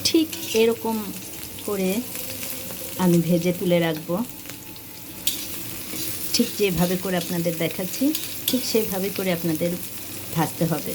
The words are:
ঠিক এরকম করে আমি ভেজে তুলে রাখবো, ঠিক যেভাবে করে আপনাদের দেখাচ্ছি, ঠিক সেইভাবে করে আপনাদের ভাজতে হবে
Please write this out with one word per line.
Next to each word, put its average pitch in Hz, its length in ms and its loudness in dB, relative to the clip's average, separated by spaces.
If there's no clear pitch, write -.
ঠিক 320 240 6
এরকম 226 500 4
করে 196 360 0
আমি 175 240 8
ভেজে 170 380 4
তুলে 175 200 4
রাখবো, 165 440 0
ঠিক 240 140 4
যেভাবে 180 400 2
করে 185 200 0
আপনাদের 170 400 0
দেখাচ্ছি, 185 560 0
ঠিক 254 180 2
সেইভাবে 196 440 0
করে 190 220 -2
আপনাদের 170 400 0
ভাজতে 160 300 2
হবে 156 300 0